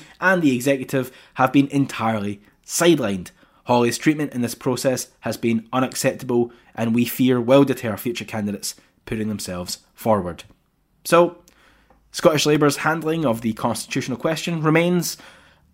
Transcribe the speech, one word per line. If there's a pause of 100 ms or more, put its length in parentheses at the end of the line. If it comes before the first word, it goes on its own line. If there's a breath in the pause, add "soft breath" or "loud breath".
(200 loud breath)
and
the
executive (240 soft breath)
have
been
entirely (240 soft breath)
sidelined. (320 soft breath)
Holly's
treatment
in
this
process (120)
has
been
unacceptable (200 loud breath)
and
we
fear
will
deter
future
candidates (300 soft breath)
putting
themselves (140)
forward. (580)
So, (720 soft breath)
Scottish
Labour's
handling
of
the
constitutional
question
remains (580 soft breath)